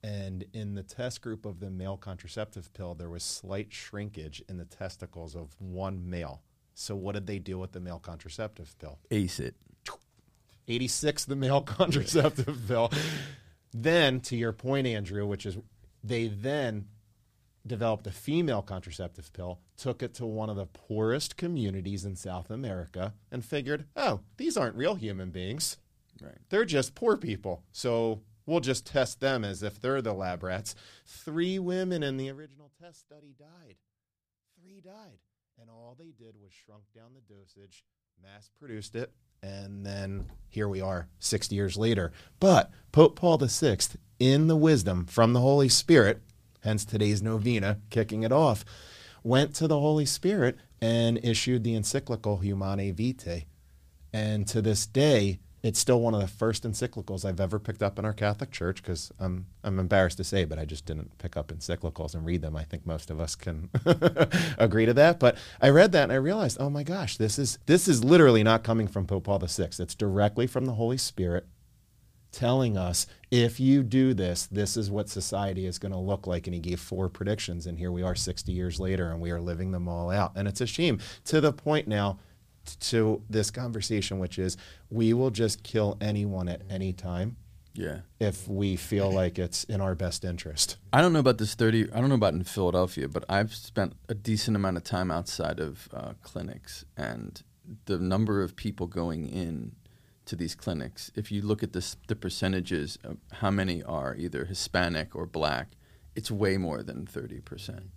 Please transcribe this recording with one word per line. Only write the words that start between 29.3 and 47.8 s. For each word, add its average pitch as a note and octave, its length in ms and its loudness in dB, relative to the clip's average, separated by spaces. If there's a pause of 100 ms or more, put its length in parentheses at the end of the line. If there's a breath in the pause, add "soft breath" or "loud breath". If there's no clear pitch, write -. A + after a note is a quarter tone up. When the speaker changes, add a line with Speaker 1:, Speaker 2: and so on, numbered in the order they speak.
Speaker 1:
as G2 180 -6
if G#2 180 -8
they're C3+ 220 -2
the A2 120 -4
lab F2+ 280 -6
rats." F#2+ 320 -6 (320 loud breath)
Three E3+ 520 -4
women F3+ 440 -2
in C3+ 140 -2
the C3+ 140 -8
original C#3+ 400 -20 (100)
test E3+ 200 -20
study D3 380 -20
died. D3+ 380 -20 (840)
Three F#3+ 200 -20
died. F#3 380 -20 (420)
And A#2 80 -20
all A#2 300 -20
they E3 180 -20
did A2 240 -20
was G2 120 -20
shrunk G#2 320 -20 (100)
down A2+ 200 -20
the G#2+ 200 -20
dosage, G2 500 -20 (380)
mass G2+ 260 -20 (120)
produced A2 340 -12
it, A#2+ 180 -8 (300)
and G2 420 -12
then G2 460 -8 (180)
here G#2+ 200 -2
we F#2+ 120 -4
are F#2 280 -4 (100)
sixty - 380 -2
years G2 200 0
later. G2+ 360 2 (280 loud breath)
But F3+ 300 8 (220 loud breath)
Pope D#3 240 10
Paul E3+ 220 4
the C3 120 2
sixth, - 460 2 (220)
in C3+ 280 6
the D#3+ 100 6
wisdom G2+ 480 6
from A2+ 300 6
the B2 60 6
Holy C#3 280 6
Spirit, A#2+ 540 6 (400)
hence G#2+ 220 0
today's G#2 380 2
novena, G#2+ 580 0 (100)